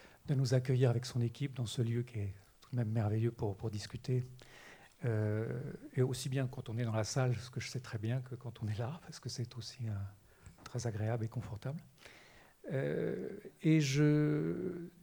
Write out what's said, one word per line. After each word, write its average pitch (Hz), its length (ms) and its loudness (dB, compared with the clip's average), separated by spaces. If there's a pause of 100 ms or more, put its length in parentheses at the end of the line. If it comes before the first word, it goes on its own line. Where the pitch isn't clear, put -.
(260)
de 151 80 2
nous 131 180 4
accueillir 127 380 6
avec 117 160 2
son 120 160 0
équipe 123 320 -2
dans 127 100 -2
ce - 160 -2
lieu 117 220 2
qui 117 160 -6
est 101 160 -2 (260)
tout - 120 -20
de 123 40 -2
même 113 140 2
merveilleux 110 420 2
pour, 104 240 -2
pour 110 140 -4
discuter. 127 560 -2 (800)
Euh, 110 560 0 (340)
et 127 80 4
aussi 127 260 0
bien 131 180 0
quand 127 220 -8
on 113 100 -4
est 123 60 0
dans 110 100 0
la 110 80 2
salle, 123 320 2
ce - 160 -8
que - 80 -8
je - 100 -6
sais 123 120 -6
très - 180 -6
bien, 117 220 -2
que 123 160 -10
quand - 260 -10
on 104 60 0
est 104 100 -2
là, 123 240 -4
parce - 160 -16
que - 100 -8
c'est - 280 -6
aussi, - 320 -10
euh, 107 40 -2 (680)
très - 240 -6
agréable 110 380 0
et 113 40 -2
confortable. 123 540 -6 (880)
Euh, 151 580 -2 (340)
et 160 180 8
je 151 1120 2 (120)